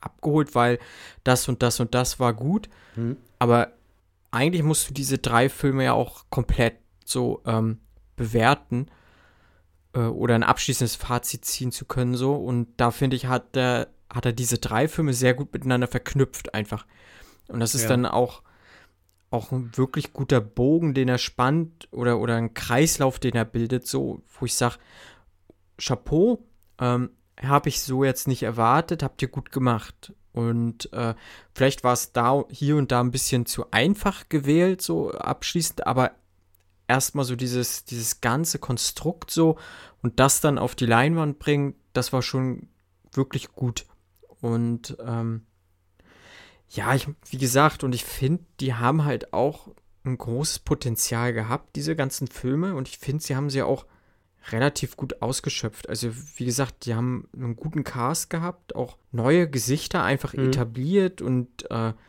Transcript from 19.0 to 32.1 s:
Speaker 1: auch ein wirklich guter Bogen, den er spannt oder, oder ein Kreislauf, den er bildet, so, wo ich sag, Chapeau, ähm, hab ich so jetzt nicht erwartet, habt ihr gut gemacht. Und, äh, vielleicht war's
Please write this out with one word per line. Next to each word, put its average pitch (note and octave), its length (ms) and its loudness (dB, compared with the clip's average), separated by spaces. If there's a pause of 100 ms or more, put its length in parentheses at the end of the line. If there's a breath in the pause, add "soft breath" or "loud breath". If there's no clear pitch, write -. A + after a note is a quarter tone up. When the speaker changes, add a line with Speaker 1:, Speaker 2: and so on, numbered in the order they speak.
Speaker 1:
auch A#2 220 -4
ein B2 260 -4
wirklich C3+ 360 -2
guter C3 280 2
Bogen, C#3+ 520 2
den C3 160 2
er B2 80 2
spannt D#3 760 0
oder, A#2+ 280 0
oder A#2 160 0
ein A2+ 180 -2
Kreislauf, C3+ 640 2
den B2 160 0
er A#2+ 100 2
bildet, A#2 420 -2
so, C3+ 340 -4 (180)
wo C3+ 60 -4
ich - 100 -4
sag, A#2+ 220 0 (1000 loud breath)
Chapeau, F3 680 0 (360)
ähm, B2 320 0 (300)
hab C#3 240 2
ich C#3+ 160 -2
so C3 220 0
jetzt C3 240 0
nicht C3 160 0
erwartet, A#2+ 600 2
habt - 180 -4
ihr C3+ 80 -2
gut - 220 -10
gemacht. - 600 -2 (200)
Und, A#2 600 -2
äh, A#2 220 -2 (380 loud breath)
vielleicht C3+ 300 2
war's B2 300 2